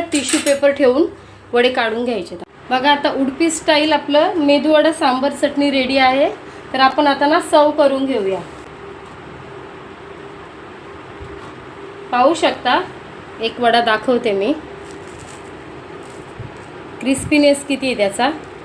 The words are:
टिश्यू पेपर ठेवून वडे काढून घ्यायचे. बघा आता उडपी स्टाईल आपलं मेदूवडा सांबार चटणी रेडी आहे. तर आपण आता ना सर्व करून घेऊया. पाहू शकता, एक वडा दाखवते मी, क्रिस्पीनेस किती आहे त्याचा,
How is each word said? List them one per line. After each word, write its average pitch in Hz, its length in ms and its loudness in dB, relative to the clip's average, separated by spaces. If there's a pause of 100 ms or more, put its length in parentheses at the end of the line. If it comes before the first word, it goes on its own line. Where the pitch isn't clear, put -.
(120)
टिश्यू 294 340 0
पेपर 285 260 4
ठेवून 277 340 4 (480)
वडे 240 200 4
काढून 233 320 0
घ्यायचे. 190 320 -4 (320)
बघा 254 220 4
आता 285 200 2
उडपी 269 400 0
स्टाईल 311 420 2
आपलं 294 420 2
मेदूवडा 294 580 4
सांबार 277 380 0
चटणी 285 400 0
रेडी 269 260 2
आहे. 269 320 4 (440)
तर 254 60 -2
आपण 269 280 4
आता 277 200 2
ना 320 140 4
सर्व 302 300 6
करून 277 340 2
घेऊया. 196 340 -2 (3750)
पाहू 254 220 4
शकता, 277 460 0 (600)
एक 226 180 -4
वडा 233 220 4
दाखवते 233 500 0
मी, 202 220 0 (2500)
क्रिस्पीनेस 285 680 4
किती 269 200 -2
आहे 247 100 0
त्याचा, 208 320 2 (360)